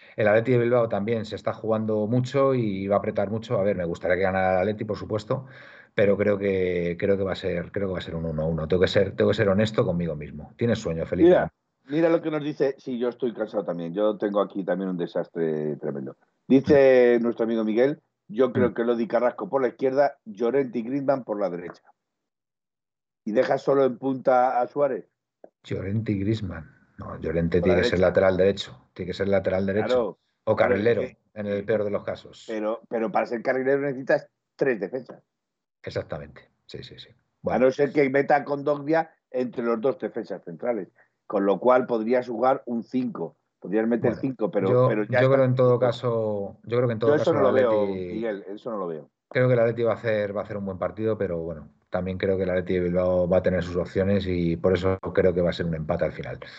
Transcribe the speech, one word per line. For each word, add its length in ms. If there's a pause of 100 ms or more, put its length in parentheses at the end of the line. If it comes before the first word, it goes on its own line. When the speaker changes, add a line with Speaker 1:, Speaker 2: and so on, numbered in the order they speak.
(160)
Speaker 1:
el 120
Atleti 260
de 60
Bilbao 300
también 360
se 100
está 180
jugando 540
mucho 480
y 320
va 80
a 40
apretar 300
mucho. 300
A 40
ver, 120
me 100
gustaría 320
que 60
ganara 300
el 60
Atleti, 260
por 120
supuesto, 480 (480)
pero 240
creo 220
que, 600
creo 180
que 60
va 100
a 20
ser, 360
creo 160
que 60
va 60
a 40
ser 120
un 100
uno 220
uno. 200
Tengo 140
que 60
ser, 280
tengo 160
que 60
ser 120
honesto 360
conmigo 300
mismo. 420
Tienes 220
sueño, 260
Felipe. 240
Speaker 2:
Mira, 240 (340)
mira 220
lo 140
que 80
nos 120
dice. 360
Sí, 180
yo 120
estoy 260
cansado 300
también. 280
Yo 240
tengo 240
aquí 240
también 240
un 80
desastre 800
tremendo. 420 (300)
Dice 720
Speaker 1:
Mm. 40
Speaker 2:
nuestro 220
amigo 180
Miguel, 380 (260)
yo 240
creo 200
Speaker 1:
Mm. 20
Speaker 2:
que 100
Lodi 240
Carrasco 400
por 140
la 60
izquierda, 580
Llorente 540
y 20
Griezmann 420
por 160
la 120
derecha. 320 (1400)
¿Y 40
deja 260
solo 280
en 120
punta 640
a 60
Suárez? 420 (540)
Speaker 1:
Llorente 480
y 80
Griezmann. 500 (300)
No, 200
Llorente 400
Speaker 2:
Por 100
la 40
Speaker 1:
tiene 80
que 80
ser 80
Speaker 2:
derecha. 120
Speaker 1:
lateral 280
derecho. 560
Tiene 140
que 80
ser 140
lateral 360
derecho. 220
Speaker 2:
Claro, 320 (240)
Speaker 1:
O 120
Speaker 2:
claro, 200
es 80
Speaker 1:
carrilero, 180
Speaker 2:
que, 160 (160)
Speaker 1:
en 140
el 100
Speaker 2:
eh, 60
Speaker 1:
peor 220
de 40
los 140
casos. 440
Speaker 2:
pero, 400
pero 240
para 140
ser 160
carrilero 400
necesitas 480 (260)
tres 240
defensas. 440 (580)
Speaker 1:
Exactamente. 680 (160)
Sí, 160
sí, 160
sí. 100
Speaker 2:
A 60 (260)
Speaker 1:
Bueno. 240
Speaker 2:
no 60
ser 200
que 200
meta 240
a 80
Kondogbia 680 (200)
entre 320
los 180
dos 160
defensas 460
centrales. 460 (360)
Con 220
lo 120
cual 280
podrías 400
jugar 400
un 160
cinco. 540 (220)
Podrías 280
meter 240
Speaker 1:
Bueno, 100
Speaker 2:
cinco, 300
pero, 180
Speaker 1:
yo, 180
Speaker 2:
pero 180
ya 180
Speaker 1:
yo 80
creo 120
Speaker 2:
está 20
Speaker 1:
en 100
todo 160
Speaker 2:
cinco. 80
Speaker 1:
caso, 840
yo 140
creo 100
que 60
en 60
todo 100
Speaker 2:
Yo 60
eso 160
Speaker 1:
caso 20
Speaker 2:
no 80
lo 80
Speaker 1:
el 60
Speaker 2:
veo, 300
Speaker 1:
Atleti 280
Speaker 2:
Miguel, 360
eso 200
no 80
lo 100
veo. 220 (200)
Speaker 1:
Creo 180
que 80
el 40
Atleti 220
va 120
a 20
hacer, 420
va 40
a 20
hacer 140
un 80
buen 120
partido, 400
pero 220
bueno, 300 (200)
también 300
creo 180
que 60
el 80
Atleti 240
de 60
Bilbao 460
va 100
a 60
tener 200
sus 120
opciones 520
y 300
por 160
eso 260 (140)
creo 200
que 80
va 80
a 40
ser 120
un 80
empate 320
al 60
final. 280 (200)